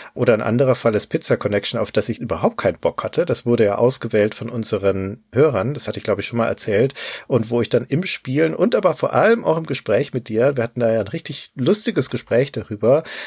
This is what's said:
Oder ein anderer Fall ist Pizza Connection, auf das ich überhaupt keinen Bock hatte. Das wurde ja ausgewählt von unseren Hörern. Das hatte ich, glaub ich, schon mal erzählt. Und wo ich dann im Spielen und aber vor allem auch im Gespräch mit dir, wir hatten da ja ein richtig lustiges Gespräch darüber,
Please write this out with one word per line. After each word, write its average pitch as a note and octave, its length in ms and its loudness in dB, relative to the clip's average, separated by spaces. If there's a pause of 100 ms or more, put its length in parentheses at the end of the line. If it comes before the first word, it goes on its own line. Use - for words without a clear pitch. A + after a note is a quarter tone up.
(160)
Oder A#2+ 180 4
ein G#2+ 80 2
anderer B2+ 320 2
Fall A2+ 220 2
ist G2+ 120 0
Pizza - 300 0
Connection, G#2 420 -2
auf G#2 120 -4
das - 180 0
ich A2+ 100 -4
überhaupt G#2+ 380 -2
keinen - 220 0
Bock - 240 -2
hatte. - 220 -2
Das - 200 -2
wurde A#2+ 200 4
ja G2+ 100 2
ausgewählt A2 580 2
von A#2 160 -10
unseren G2 800 -2
Hörern. A#2 440 2
Das - 120 -8
hatte G#2 120 -6
ich, - 40 -10
glaub G2+ 140 0
ich, G2 80 -6
schon A#2+ 140 -4
mal A2+ 80 2
erzählt. A2 480 0 (320)
Und A2+ 240 0
wo A#2+ 100 0
ich A2+ 80 -2
dann A#2+ 160 2
im F3 200 -2
Spielen D#3 500 -2
und - 180 2
aber F#3+ 220 2
vor - 180 -2
allem A3+ 320 2
auch D#3+ 140 2
im D#3+ 80 -8
Gespräch C3 440 -2
mit B2 180 -6
dir, B2+ 280 2
wir A#2 60 0
hatten A#2 160 -6
da A#2 120 2
ja A2+ 100 2
ein G2 60 -4
richtig - 460 -10
lustiges E3 560 0
Gespräch A#2+ 420 -2
darüber, A2+ 520 0 (240)